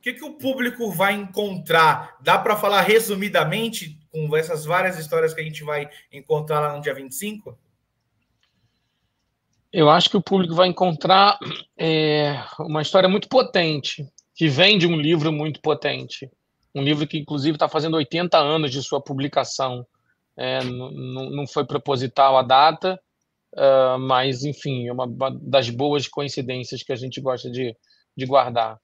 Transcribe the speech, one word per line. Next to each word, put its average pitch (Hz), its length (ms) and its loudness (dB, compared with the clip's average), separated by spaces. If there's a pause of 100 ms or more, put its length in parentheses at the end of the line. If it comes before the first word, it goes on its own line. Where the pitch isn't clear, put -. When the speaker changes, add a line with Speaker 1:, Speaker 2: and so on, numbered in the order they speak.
Speaker 1:
Que 247 80 -4
que - 100 -16
o 285 100 -14
público 247 580 -4
vai 196 220 0
encontrar? 180 1040 0
Dá 170 180 4
pra 208 160 0
falar 202 280 2
resumidamente 196 1160 0 (100)
com 151 280 -4
essas 160 280 -2
várias 180 360 0
histórias 160 340 0
que 165 60 -8
a 156 40 -6
gente 151 200 -12
vai 147 260 -6 (220)
encontrar 151 480 -2
lá 147 160 -2
no 143 40 -10
dia 147 140 -4
vinte 135 160 -12
e - 60 -12
cinco? 208 420 -10 (2250)
Speaker 2:
Eu 151 180 6
acho 170 180 6
que - 80 0
o 190 60 2
público 185 320 0
vai 180 140 6
encontrar, 185 680 4 (400)
é, 151 640 0 (200)
uma 151 220 -4
história 185 260 4
muito 190 200 0
potente, 165 800 0 (260)
que - 140 0
vem 180 320 4
de 170 80 4
um 170 100 2
livro 156 360 2
muito 151 280 -6
potente. 135 720 -4 (420)
Um 139 120 -4
livro 147 200 0
que, 156 140 -6
inclusive, 151 400 -4
tá 151 100 2
fazendo 160 280 -2
oitenta 165 420 0
anos 151 320 0
de 135 140 -6
sua 139 180 -4
publicação. 135 840 -4 (520)
É, 127 240 -4
n-, 127 100 -6
n-, 131 640 -10
não 143 140 -8
foi 143 180 -4
proposital 131 720 2
a 131 40 4
data, 151 540 4 (600)
ah, 135 420 4
mas, 131 460 0
enfim, 135 420 -6
é 120 60 -8
uma 127 160 -6
ba-, 127 340 -4
das 127 260 2
boas 139 380 -2
coincidências 127 800 -8
que - 80 -8
a 131 40 -2
gente 127 240 -10
gosta 127 300 -4
de, 123 240 -6 (420)
de 131 80 -6
guardar. 120 600 2